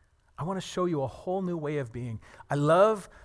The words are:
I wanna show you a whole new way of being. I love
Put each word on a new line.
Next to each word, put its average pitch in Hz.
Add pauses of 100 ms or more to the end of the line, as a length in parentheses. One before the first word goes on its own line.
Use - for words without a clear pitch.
(380)
I 139
wanna 185
show 180
you 156
a 135
whole 185
new 175
way 151
of 123
being. 120 (280)
I 135
love 180 (140)